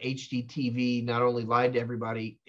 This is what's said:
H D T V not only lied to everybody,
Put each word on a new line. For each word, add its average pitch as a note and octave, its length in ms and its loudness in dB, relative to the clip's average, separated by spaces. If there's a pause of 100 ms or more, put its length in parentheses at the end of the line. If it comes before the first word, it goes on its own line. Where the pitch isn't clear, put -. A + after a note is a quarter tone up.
H C3 300 -6
D B2 120 -2
T B2 280 -4
V B2 320 0
not A#2+ 200 0
only A#2+ 220 2
lied B2 300 4
to A#2+ 60 2
everybody, A2+ 680 -4